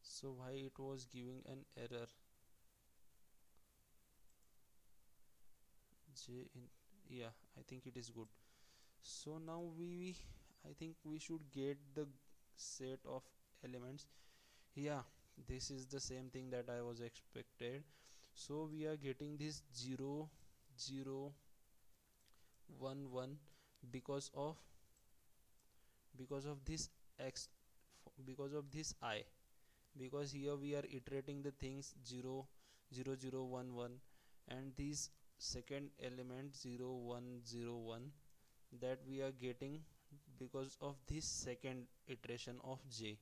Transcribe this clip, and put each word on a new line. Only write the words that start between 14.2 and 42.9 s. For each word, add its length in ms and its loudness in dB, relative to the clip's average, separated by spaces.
Yeah, 280 4
this 220 2
is 160 0
the 140 0
same 340 0
thing 160 0
that 160 4
I 60 4
was 200 2
expected. 840 -2
So 380 2
we 140 2
are 120 6
getting 400 2
this 240 2
zero, 520 4
zero, 560 2
one, 320 0
one 260 2
because 420 2
of, 240 4
because 280 2
of 200 0
this 240 4
X, 280 0
because 280 2
of 180 2
this 300 2
I, 220 6
because 340 2
here 240 4
we 200 4
are 160 6
iterating 500 2
the 100 4
things 440 -2
zero, 400 0
zero, 260 4
zero, 240 4
one, 300 2
one, 200 2
and 300 0
this 320 4
second 520 2
element 520 0
zero, 360 2
one, 540 0
zero, 300 2
one, 360 0
that 200 6
we 120 4
are 100 6
getting 480 0
because 440 0
of 140 0
this 180 4
second 640 2
iteration 560 0
of 160 0
J. 320 2